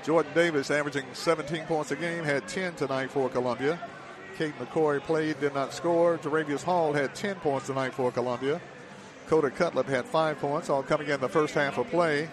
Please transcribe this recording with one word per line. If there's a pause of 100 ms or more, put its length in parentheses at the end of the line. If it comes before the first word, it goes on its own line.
Jordan
Davis
averaging
seventeen
points
a
game,
had
ten
tonight
for
Columbia. (580)
Cade
McCoy
played,
did
not
score.
Jaravius
Hall
had
ten
points
tonight
for
Columbia. (680)
Coda
Cutlip
had
five
points,
all
coming
in
the
first
half
of
play.